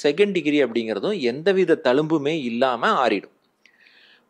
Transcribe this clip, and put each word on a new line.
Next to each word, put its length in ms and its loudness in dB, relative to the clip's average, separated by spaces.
செகண்ட் 300 2
டிகிரி 320 0
அப்படிங்கிறதும் 560 -2
எந்தவித 640 0
தழும்புமே 580 0
இல்லாம 680 0
ஆறிடும். 260 -4